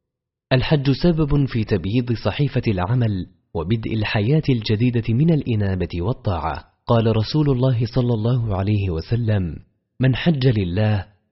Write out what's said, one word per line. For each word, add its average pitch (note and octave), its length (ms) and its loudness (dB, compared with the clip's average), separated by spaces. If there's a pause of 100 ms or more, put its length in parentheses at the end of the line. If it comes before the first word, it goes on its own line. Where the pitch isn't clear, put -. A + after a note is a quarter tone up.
(540)
الحج C3+ 380 2
سبب D3 540 2
في A#2+ 180 -2
تبييض G#2+ 500 0 (120)
صحيفة C3 420 0
العمل G2+ 600 0 (260)
وبدء G#2 400 -2
الحياة A2+ 560 0
الجديدة A#2 640 0
من D#3+ 200 4
الإنابة G2 680 -2
والطاعة. E2+ 760 -6 (120)
قال A2+ 300 2
رسول C#3+ 320 0
الله B2 360 2
صلى B2 280 0
الله A2+ 420 0
عليه G2 340 0
وسلم: G2 680 -2 (440)
"من B2+ 160 4
حج C3 440 2
لله F#2+ 460 0 (260)